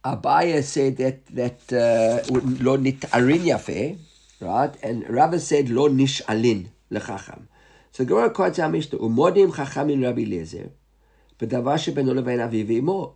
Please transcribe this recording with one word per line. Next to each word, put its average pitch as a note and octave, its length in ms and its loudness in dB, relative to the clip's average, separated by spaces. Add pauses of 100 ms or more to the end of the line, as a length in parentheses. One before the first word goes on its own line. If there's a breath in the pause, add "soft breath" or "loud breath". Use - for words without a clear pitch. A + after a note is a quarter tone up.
Abaye D3 600 0
said C#3 340 0
that, C3 300 -4
that, A#2+ 480 -8
uh, A#2 580 2
would, B2+ 300 0
lo C3 160 4
nitarin C3 640 2
yafe, D#3 580 -2 (420)
right? A#2 420 -2
And - 280 -6
Rava D#3+ 280 2
said, C#3+ 300 0
"Lo C3+ 220 4
nish'alin A2+ 800 2 (220)
lechacham." G#2 520 -10 (500 soft breath)
So C3 120 -4
the B2 40 -4
Gemara A3 220 4
quotes F#3 280 -2
our D#3+ 120 0
Mishnah, D#3+ 280 -4
"Umodim E3+ 540 4
chachamim C#3+ 500 -2
Rabbi A#2+ 200 0
Eliezer, E2+ 480 -8 (680)
b'davar B2 380 -2
shebeno C3 420 0
levein B2 200 -2
aviv A2+ 300 -2
v'imo C#3+ 480 -2